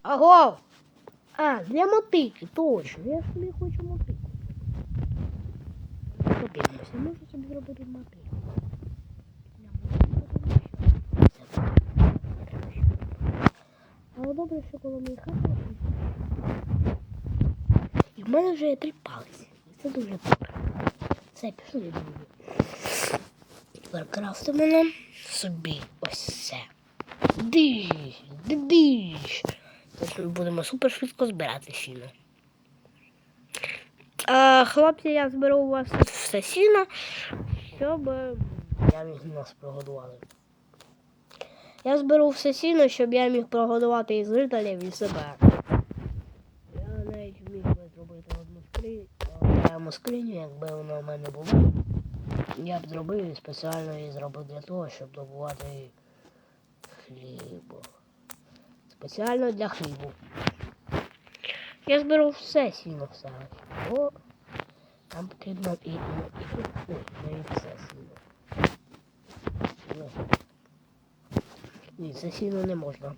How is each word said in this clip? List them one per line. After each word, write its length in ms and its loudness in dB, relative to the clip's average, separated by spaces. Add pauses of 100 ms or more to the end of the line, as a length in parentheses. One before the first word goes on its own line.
Аго! 560 10 (800)
А, 260 0
для 220 2
мотики, 680 2
точно, 520 0
я 180 -2 (100)
собі 260 -6
хочу 240 -4
мотику. 360 -4 (2000)
Подивимося, 760 -2
можу 260 -6 (120)
собі 160 -12
зробити 380 -12
мотику. 500 -12 (1200)
Для 480 4
мотики. 480 0 (3500)
Але 160 -4
добре, 360 -6
що 80 -16
коло 220 -10
моєї 180 -10
хати. 200 -8 (2750)
І 80 -14
в 60 -6
мене 240 4
вже 120 -2
є 100 4
три 180 -8 (100)
палиці. 440 -16 (360)
Це 60 -4
дуже 180 -4
добре. 420 0 (840)
Все, 180 -10
пішли, 300 -10
друзі. 1400 -8 (520)
Тепер 380 -12
крафтимо 560 -2
нам 260 6 (340)
собі 560 -6 (200)
ось 460 -8
це. 100 -10 (840)
Диш, 800 0 (220)
диш. 1000 2 (560)
Тож 180 -6
ми 80 -6
будемо 380 -4
супер 280 0
швидко 360 -4
збирати 460 -8
сіно. 320 -12 (2250)
А, 380 10
хлопці, 440 4
я 200 2
зберу 280 4
у 120 2
вас 200 -2
тут 200 4
все 320 -4
сіно, 440 6 (920)
щоб, 320 -2
е, 240 -6 (600)
я 100 -6
міг 220 -12 (100)
нас 240 -12
прогодувати. 680 -14 (1600)
Я 140 4
зберу 320 8
все 240 0
сіно, 340 6
щоб 260 2
я 140 4
міг 180 2
прогодувати 720 2
і 80 0
жителів, 580 0
і 80 -6
себе. 440 -6 (1400)
Я 360 -8
навіть 380 -14
міг 140 -12
би 320 0
зробити 460 -14
одну 200 -20 (120)
скриню, 320 -10 (680)
окрему 160 -8
скриню, 440 -6
якби 320 -10
вона 320 -10
в 40 -12
мене 260 -10
була. 420 6 (840)
Я 220 -6
б 80 -12
зробив 440 -6
і 40 -12
спеціально 600 -10
її 140 -12
зробив 340 -12
для 160 -14
того, 280 -10
щоб 220 -18
добувати 800 -14 (1160)
хліб. 680 -18 (1160)
Спеціально 600 -2
для 160 -6
хлібу. 440 -10 (1800)
Я 120 6
зберу 300 4
все 420 0
сіно, 400 -12
все. 180 -18 (640)
О, 180 0 (1080)
нам 120 -12
потрібно 560 -10
і... 60 -12
і, 40 -10
і, 1000 -10 (320)
ой, 60 -10
не 220 -12
все 200 -10 (140)
сіно. 260 -20 (1800)
Ні. 140 -14 (1900)
Ні, 160 -12
це 180 -10
сіно 320 -6
не 120 -4
можна. 420 -12